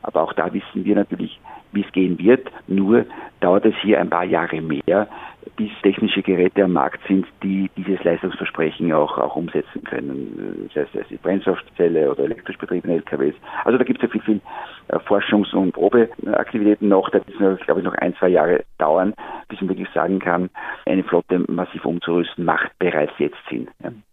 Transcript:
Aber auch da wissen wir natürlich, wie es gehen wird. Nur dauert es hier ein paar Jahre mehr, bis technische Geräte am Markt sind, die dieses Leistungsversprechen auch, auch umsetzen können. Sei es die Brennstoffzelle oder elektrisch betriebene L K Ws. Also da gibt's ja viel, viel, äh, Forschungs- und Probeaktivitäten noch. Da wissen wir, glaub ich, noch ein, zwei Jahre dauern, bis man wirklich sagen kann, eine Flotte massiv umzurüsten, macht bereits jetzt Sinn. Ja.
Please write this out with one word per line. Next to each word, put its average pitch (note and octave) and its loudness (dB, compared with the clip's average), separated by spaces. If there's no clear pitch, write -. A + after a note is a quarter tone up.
Aber - 0
auch - -4
da F2 -2
wissen G2 -6
wir G2+ 2
natürlich, F#2+ -2
wie G2+ 0
es - -6
gehen F2+ 2
wird. A#2 4
Nur G2 4
dauert F2+ 4
es G#2 4
hier G2+ 4
ein E2+ -2
paar E2+ 0
Jahre E2 -2
mehr, D#2+ 0
bis G#2+ -2
technische G2 2
Geräte F#2 2
am F#2 4
Markt C#2+ 0
sind, F#2+ 2
die G2 -2
dieses F#2+ -4
Leistungsversprechen E2 -2
auch, D2+ 2
auch - -2
umsetzen D#2+ -6
können. G1+ -8
Sei D2+ -2
es G1+ -8
die A1 -12
Brennstoffzelle F2 0
oder C#2 0
elektrisch - -6
betriebene F2 -2
L D#2+ 0
K - -6
Ws. C#2 0
Also A#2 4
da A#2+ 4
gibt's - 0
ja A#2 2
viel, - -2
viel, G#2+ 0
äh, - -2
Forschungs- G2+ 2
und F#2+ 2
Probeaktivitäten G#2 2
noch. F#2+ 4
Da G2+ 2
wissen - -16
wir, F#2+ 4
glaub - 0
ich, F#2 -2
noch F2+ -2
ein, F2 -2
zwei F#2 2
Jahre E2+ 4
dauern, F2 2
bis G2+ -12
man F#2+ -4
wirklich F#2 -4
sagen F2 0
kann, F2+ 0
eine F#2 2
Flotte F2 0
massiv - -6
umzurüsten, E2+ -2
macht D#2 0
bereits D#2 0
jetzt D2+ -2
Sinn. A#1+ -6
Ja. - -10